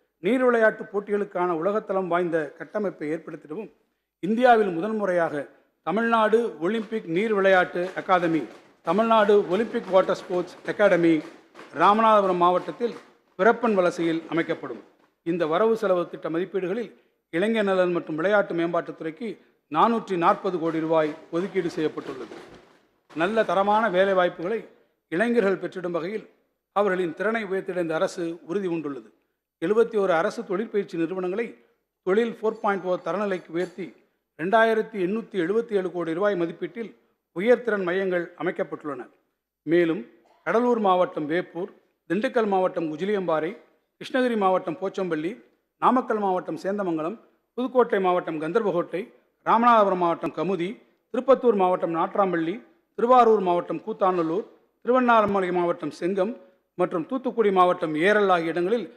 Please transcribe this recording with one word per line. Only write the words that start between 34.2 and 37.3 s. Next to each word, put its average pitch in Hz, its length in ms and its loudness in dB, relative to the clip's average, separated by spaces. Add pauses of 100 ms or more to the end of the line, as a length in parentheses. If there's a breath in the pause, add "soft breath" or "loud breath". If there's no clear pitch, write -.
ரெண்டாயிரத்தி 220 640 2
எண்ணூத்தி 214 340 -4
எழுபத்தி 214 340 -2
ஏழு 185 180 -2
கோடி 165 220 -4
ரூபாய் 196 280 0
மதிப்பீட்டில் 170 500 -8 (440)